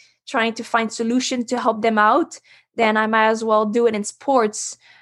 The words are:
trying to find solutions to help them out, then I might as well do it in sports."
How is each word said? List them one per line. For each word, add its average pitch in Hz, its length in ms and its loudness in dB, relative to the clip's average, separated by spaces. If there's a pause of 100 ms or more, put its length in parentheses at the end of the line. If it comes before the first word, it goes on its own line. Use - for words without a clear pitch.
(280)
trying 226 280 -2
to 226 80 -10
find 226 280 -2
solutions 247 540 -2
to 247 140 -4
help 220 220 -2
them 220 160 2
out, 220 440 2 (340)
then 220 220 2
I 220 100 0
might 220 200 2
as 220 180 0
well 220 200 2
do 233 220 2
it 220 80 0
in 208 80 -4
sports." - 760 -2 (240)